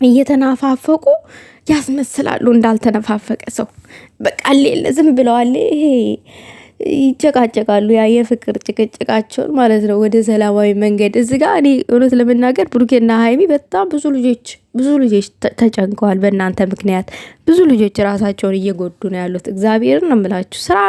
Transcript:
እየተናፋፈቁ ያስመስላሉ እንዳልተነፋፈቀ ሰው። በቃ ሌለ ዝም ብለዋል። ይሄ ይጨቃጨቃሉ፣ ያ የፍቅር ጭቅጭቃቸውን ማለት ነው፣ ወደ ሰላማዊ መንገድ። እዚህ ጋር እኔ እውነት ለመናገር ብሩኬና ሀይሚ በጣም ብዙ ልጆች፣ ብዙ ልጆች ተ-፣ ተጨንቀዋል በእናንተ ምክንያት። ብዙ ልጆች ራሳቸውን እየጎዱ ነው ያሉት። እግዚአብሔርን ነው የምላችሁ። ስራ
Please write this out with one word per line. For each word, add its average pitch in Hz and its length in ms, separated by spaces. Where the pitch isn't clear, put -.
እየተናፋፈቁ 269 1000
ያስመስላሉ 277 840
እንዳልተነፋፈቀ 220 1000
ሰው። - 180
በቃ - 220
ሌለ 277 380
ዝም 302 220
ብለዋል። 240 380
ይሄ 302 200
ይጨቃጨቃሉ፣ 233 920
ያ 220 180
የፍቅር 226 520
ጭቅጭቃቸውን - 960
ማለት 220 280
ነው፣ 208 160
ወደ 214 220
ሰላማዊ 208 540
መንገድ። 208 400
እዚህ 247 240
ጋር 302 160
እኔ 285 140
እውነት 247 300
ለመናገር 247 560
ብሩኬና 233 480
ሀይሚ 233 300
በጣም 339 420
ብዙ 294 220
ልጆች፣ 247 340
ብዙ 254 120
ልጆች 208 340
ተ-፣ - 240
ተጨንቀዋል 202 600
በእናንተ 190 480
ምክንያት። 190 400
ብዙ 330 200
ልጆች 214 380
ራሳቸውን 202 540
እየጎዱ 180 480
ነው 185 140
ያሉት። 180 280
እግዚአብሔርን 220 600
ነው 269 100
የምላችሁ። 190 440
ስራ 370 280